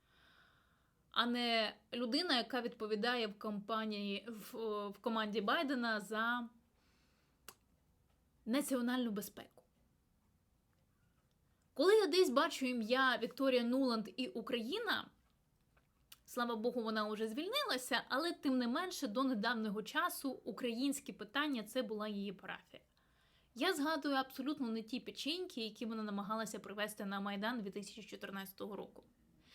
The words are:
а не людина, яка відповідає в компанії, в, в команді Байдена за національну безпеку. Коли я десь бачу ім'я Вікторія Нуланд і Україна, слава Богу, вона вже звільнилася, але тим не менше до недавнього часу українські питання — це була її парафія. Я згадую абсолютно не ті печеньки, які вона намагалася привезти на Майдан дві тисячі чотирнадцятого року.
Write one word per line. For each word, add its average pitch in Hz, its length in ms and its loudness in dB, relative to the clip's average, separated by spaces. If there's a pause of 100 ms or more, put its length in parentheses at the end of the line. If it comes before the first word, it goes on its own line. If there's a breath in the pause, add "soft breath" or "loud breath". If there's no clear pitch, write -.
(1120 soft breath)
а 226 160 4
не 233 500 2 (160)
людина, 262 440 2
яка 233 240 0
відповідає 226 640 0
в 202 120 -8
компанії, 208 880 -2
в, 214 280 -12 (320)
в 196 100 -10
команді 220 420 0
Байдена 240 600 2
за 226 480 0 (2000 soft breath)
національну 247 640 0
безпеку. - 520 -8 (2000)
Коли 359 200 8
я 427 120 8
десь 339 240 6
бачу 269 360 4
ім'я 247 560 4
Вікторія 254 400 4
Нуланд 240 540 2
і 254 100 -2
Україна, 254 840 -2 (1120)
слава 240 320 -2
Богу, 233 260 0
вона 220 260 0
вже 214 200 -2
звільнилася, 302 800 0
але 311 240 0
тим 269 260 2
не 240 100 2
менше 330 380 -2
до 233 180 0
недавнього 220 580 0
часу 320 480 0
українські 247 800 -2
питання — 262 560 -2
це 254 140 -2
була 214 260 -4
її 202 240 -4
парафія. - 500 -12 (720 soft breath)
Я 330 200 2
згадую 302 400 2
абсолютно 269 540 -2
не 226 140 -2
ті 220 180 -4
печеньки, 330 600 -6
які 220 260 -6
вона 220 160 -4
намагалася 214 560 -4
привезти 208 460 -6
на 196 160 -4
Майдан 202 420 -2
дві 196 80 -6
тисячі 202 320 -10
чотирнадцятого 196 760 -8
року. - 280 -12 (500 loud breath)